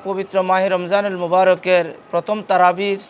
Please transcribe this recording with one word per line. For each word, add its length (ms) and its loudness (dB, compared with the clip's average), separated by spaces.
পবিত্র 380 -2
মাহে 260 0
রমজানুল 480 -2
মুবারকের 800 2
প্রথম 320 -4
তারাবির 560 2